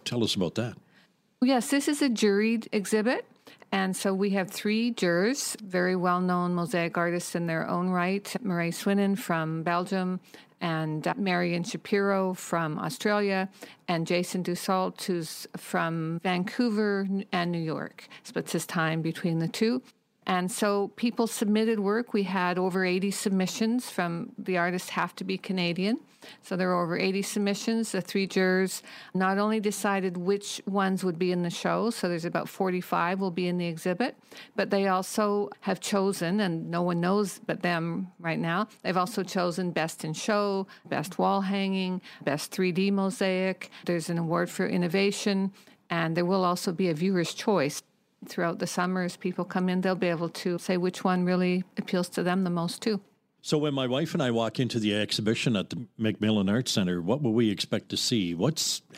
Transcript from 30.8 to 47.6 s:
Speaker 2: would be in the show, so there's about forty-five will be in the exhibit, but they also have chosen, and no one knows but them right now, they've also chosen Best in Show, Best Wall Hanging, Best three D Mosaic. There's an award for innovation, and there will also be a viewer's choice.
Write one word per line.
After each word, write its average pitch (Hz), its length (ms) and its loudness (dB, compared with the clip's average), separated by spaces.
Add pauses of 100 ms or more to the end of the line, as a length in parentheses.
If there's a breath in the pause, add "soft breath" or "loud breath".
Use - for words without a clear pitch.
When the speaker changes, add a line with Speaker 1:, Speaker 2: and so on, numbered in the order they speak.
Speaker 2:
would 180 160 0
be 180 140 2
in 180 100 2
the 170 80 0
show, 180 400 0
so 196 180 -2
there's 170 160 -2
about 170 240 -2
forty-five 180 680 0
will 190 140 -2
be 180 160 -2
in 175 100 0
the 175 80 -2
exhibit, 180 480 -2 (400 loud breath)
but 196 160 0
they 196 160 2
also 202 640 0 (120)
have 190 180 -2
chosen, 196 580 0
and 180 320 0
no 170 120 0
one 175 180 2
knows 190 440 2
but - 180 -4
them 170 440 0 (140)
right 165 180 -2
now, 170 300 0 (160)
they've 180 120 0
also 185 280 0
chosen 180 480 0
Best 160 320 -2
in 156 80 -4
Show, 202 560 0 (200 loud breath)
Best 151 300 -4
Wall 190 220 4
Hanging, 190 600 0 (220 loud breath)
Best - 300 -2
three 185 180 2
D 190 220 2
Mosaic. 190 760 0 (160 loud breath)
There's 170 220 0
an 170 100 0
award 175 320 0
for - 180 -2
innovation, 196 840 0 (400 loud breath)
and 165 260 0
there 175 80 2
will 185 200 2
also 180 260 0
be 175 200 2
a 160 40 2
viewer's 175 400 0
choice. 151 480 0 (460)